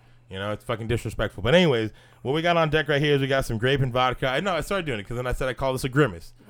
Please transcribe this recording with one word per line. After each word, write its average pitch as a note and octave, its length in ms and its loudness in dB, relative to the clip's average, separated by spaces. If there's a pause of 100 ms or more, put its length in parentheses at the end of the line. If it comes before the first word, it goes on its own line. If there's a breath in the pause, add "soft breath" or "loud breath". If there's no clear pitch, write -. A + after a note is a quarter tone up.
(300 soft breath)
You F#2+ 80 -10
know, G2+ 140 -4
it's G#2 120 -8
fucking A2+ 220 -4
disrespectful. A2 560 -4
But B2 120 4
anyways, B2+ 360 4 (320 soft breath)
what A#2+ 100 -2
we D#3+ 80 0
got E3+ 160 2
on D#3+ 140 4
deck D3+ 180 0
right C#3+ 140 2
here D3 140 4
is C#3 40 2
we C3+ 60 2
got C3+ 180 0
some A#2 140 -4
grape C3 240 2
and C3 100 -2
vodka. B2+ 360 0
I C3 120 0
know F#3+ 140 -2
I D#3 80 -2
started F#3+ 240 -4
doing A#2+ 140 -4
it G2+ 60 -12
'cause A#2 120 -8
then B2+ 80 -6
I A#2+ 80 -2
said C3 140 -2
I B2+ 40 -4
call C3 220 -2
this B2+ 100 -4
a C#3 60 -4
grimace. A#2+ 420 2 (180)